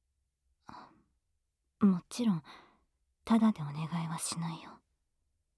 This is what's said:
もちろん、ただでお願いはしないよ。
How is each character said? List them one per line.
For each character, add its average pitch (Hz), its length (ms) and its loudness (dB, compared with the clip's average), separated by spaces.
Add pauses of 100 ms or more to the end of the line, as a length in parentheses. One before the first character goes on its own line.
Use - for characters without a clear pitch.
(1900)
も 185 240 4
ち 240 160 -2
ろ 214 80 4
ん、 160 100 -4 (800)
た 226 140 4
だ 220 140 6
で 180 100 -4
お 147 40 -6
願 143 180 -8
い 165 240 -4
は 165 100 -6
し - 220 -6
な 165 120 -4
い 160 120 -12
よ。 - 160 -20 (800)